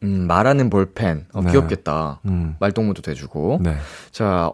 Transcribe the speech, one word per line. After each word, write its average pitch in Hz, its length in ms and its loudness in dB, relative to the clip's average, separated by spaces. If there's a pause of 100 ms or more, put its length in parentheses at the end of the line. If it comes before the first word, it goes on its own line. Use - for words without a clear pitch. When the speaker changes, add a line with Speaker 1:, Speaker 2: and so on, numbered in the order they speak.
Speaker 1:
음, 95 240 0
말하는 120 420 4
볼펜. 95 600 0
어, 101 80 -4
Speaker 2:
네. 87 120 2
Speaker 1:
귀엽겠다. 80 760 0
Speaker 2:
음. 87 340 -2
Speaker 1:
말동무도 101 420 0
돼주고. 76 600 -4
Speaker 2:
네. 82 140 0 (360)
Speaker 1:
자, 92 420 0